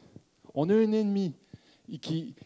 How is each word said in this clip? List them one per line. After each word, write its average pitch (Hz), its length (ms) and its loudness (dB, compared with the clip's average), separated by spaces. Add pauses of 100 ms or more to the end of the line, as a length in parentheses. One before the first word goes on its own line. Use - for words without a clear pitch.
(540)
On 160 140 0
a 202 60 4
un 220 180 4
ennemi 202 400 0 (720)
qui, 160 320 -6 (120)